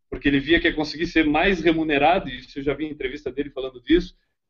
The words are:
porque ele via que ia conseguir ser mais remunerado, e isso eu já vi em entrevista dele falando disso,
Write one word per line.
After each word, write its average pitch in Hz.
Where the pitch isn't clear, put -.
porque 135
ele 139
via 151
que 170
ia 156
conseguir 151
ser 160
mais 165
remunerado, 156
e 123
isso -
eu 139
já 139
vi 143
em 151
entrevista 139
dele 139
falando 127
disso, 175